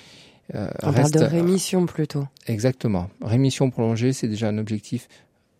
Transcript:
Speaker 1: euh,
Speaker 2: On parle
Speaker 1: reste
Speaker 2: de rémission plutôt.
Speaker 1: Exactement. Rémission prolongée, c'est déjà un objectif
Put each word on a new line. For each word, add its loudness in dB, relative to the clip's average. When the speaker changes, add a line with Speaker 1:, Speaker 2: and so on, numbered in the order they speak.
Speaker 1:
euh, -6
Speaker 2:
On -2
parle 2
Speaker 1:
reste 4
Speaker 2:
de 6
rémission 2
plutôt. -4
Speaker 1:
Exactement. 0
Rémission 2
prolongée, 0
c'est -4
déjà -2
un -2
objectif -6